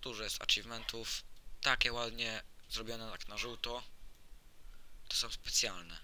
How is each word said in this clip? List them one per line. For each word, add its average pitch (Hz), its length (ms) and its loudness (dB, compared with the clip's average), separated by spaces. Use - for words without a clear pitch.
Dużo 110 220 -2
jest 101 180 0
achievementów. 113 800 2
Takie 127 320 8
ładnie 117 500 0
zrobione, 113 420 -2
tak - 160 -4
na 104 100 -6
żółto. 120 460 -2
To - 80 0
są 113 160 2
specjalne. 87 720 2